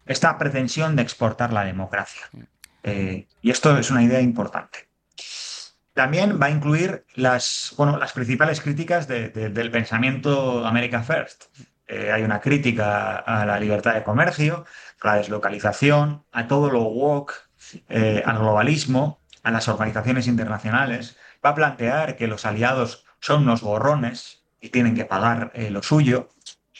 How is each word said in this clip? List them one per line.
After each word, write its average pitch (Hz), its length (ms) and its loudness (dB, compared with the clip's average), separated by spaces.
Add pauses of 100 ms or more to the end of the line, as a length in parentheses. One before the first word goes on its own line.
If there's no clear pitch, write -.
esta 156 320 0
pretensión 147 580 -2
de 127 60 4
exportar 117 500 -2
la 104 140 0
democracia. 95 640 -6 (540)
Eh, 98 440 -4 (140)
y 120 80 2
esto 139 280 6
es 117 140 0
una 123 100 4
idea 127 200 6
importante. 113 680 -2 (1080)
También 165 440 2
va 139 80 4
a 147 40 0
incluir 156 540 0 (100)
las, - 640 0
bueno, 143 200 4
las - 140 -4
principales 131 480 0
críticas 165 480 -2
de, 117 220 -4
de, 110 200 -6
del 117 220 -4
pensamiento 123 960 0
America 120 340 0
First. - 440 -6 (420)
Eh, 104 240 -6
hay 110 120 0
una 104 180 0
crítica 107 760 0
a 107 300 -2
la 104 140 0
libertad 107 340 0
de 110 100 -2
comercio, 156 600 0 (340)
a - 80 -2
la 104 80 4
deslocalización, 104 1160 0
a 117 140 -4
todo 143 220 2
lo 120 120 2
woke, 139 520 -2 (540)
eh, 110 380 2
al 113 140 0
globalismo, 131 840 0 (200)
a 117 100 -2
las 113 180 -2
organizaciones 113 580 -2
internacionales. 117 880 -2 (260)
Va 147 80 6
a 147 40 -2
plantear 147 600 0
que 117 100 -2
los 107 180 -6
aliados 117 600 0 (160)
son 147 220 4
unos 117 180 2
gorrones 120 840 -2 (160)
y 117 100 -18
tienen 117 260 2
que 107 100 -2
pagar, 113 500 0
eh, 110 160 -6
lo 98 100 -6
suyo. 131 460 2 (520)